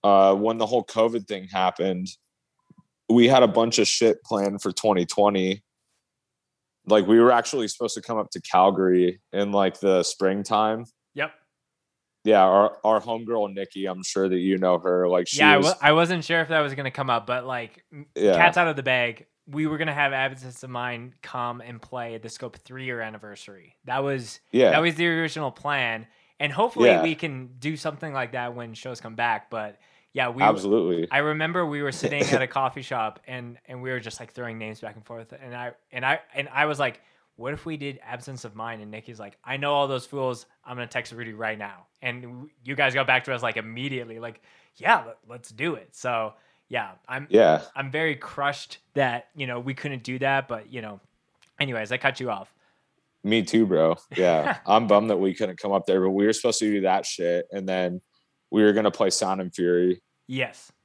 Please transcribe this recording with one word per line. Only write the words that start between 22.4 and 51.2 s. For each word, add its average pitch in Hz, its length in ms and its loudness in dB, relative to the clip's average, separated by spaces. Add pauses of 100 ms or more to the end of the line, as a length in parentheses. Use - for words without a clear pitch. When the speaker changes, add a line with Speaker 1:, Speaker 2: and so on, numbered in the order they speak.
Speaker 2:
three-year 127 420 -10
anniversary. 104 840 -14
That 127 200 -4
was, 135 360 -6 (120)
Speaker 1:
Yeah. 123 180 8
Speaker 2:
that 151 100 6
was 165 140 2
the 165 140 0
original 160 420 -2
plan. 123 560 -4 (320)
And 143 140 -2
hopefully 233 380 4
Speaker 1:
Yeah. 120 120 4
Speaker 2:
we 165 120 -2
can 131 440 -10
do 147 180 -6
something 151 360 -8
like 127 200 -6
that 123 220 -6
when 117 200 -12
shows 120 260 -12
come 113 160 -16
back. 117 340 -2
But 107 280 -8 (340)
yeah, 127 160 0
we 123 140 -2
Speaker 1:
Absolutely. 95 680 2
Speaker 2:
I 135 80 2
remember 156 480 -2
we 147 160 -4
were 139 100 -4
sitting 143 300 -4
Speaker 1:
<laughs> - 160 0
Speaker 2:
at 131 40 2
a 131 40 -2
coffee 131 360 -4
shop 110 440 -6
and, 123 400 -14
and 127 160 -14
we 127 80 -8
were 127 100 -4
just, 110 200 -14
like, 117 120 -18
throwing 117 260 -12
names 107 220 -12
back 107 160 -14
and 107 80 -20
forth. 117 280 -18
And 131 220 -18
I, 123 180 -10 (180)
and 127 140 -8
I, 147 160 0 (140)
and 139 180 -6
I 143 140 2
was 147 120 -4
like, 131 220 -4 (360)
"What 123 180 -8
if 147 100 -14
we 160 120 -8
did 139 260 -10
Absence 123 420 -14
of 107 100 -14
Mind?" 110 280 -12
And 104 80 -16
Nikki's 110 280 -16
like, 101 260 -18
"I 131 120 -6
know 143 160 -2
all 143 160 2
those 131 180 -4
fools. 127 400 -6 (180)
I'm 123 120 -14
gonna 120 100 -10
text 117 260 -8
Rudy 113 200 -14
right 110 260 -8
now." 98 280 -16 (160)
And 123 200 -8
w-, 123 280 -18 (140)
you 135 100 -8
guys 135 200 2
got 135 120 0
back 127 180 2
to 135 100 -6
us, 120 80 -6
like, 117 140 -4
immediately, 117 600 -10
like, 117 240 -16 (340)
"Yeah, 175 280 2
let, 113 220 -18
let's 120 240 -20
do 139 240 -6
it." 98 220 -18
So 113 380 -4 (340)
yeah, 110 240 -6 (140)
I'm, 131 240 -10
Speaker 1:
Yeah. 87 320 6 (140)
Speaker 2:
I'm 135 140 -8
very 151 260 -2
crushed - 640 -8 (160)
that, 123 420 -2
you 143 100 -8
know, 123 140 -6
we 131 140 -8
couldn't 131 300 -10
do 127 160 -8
that, 135 280 0
but, 110 240 -10
you 123 80 -10
know, 104 200 -14 (600)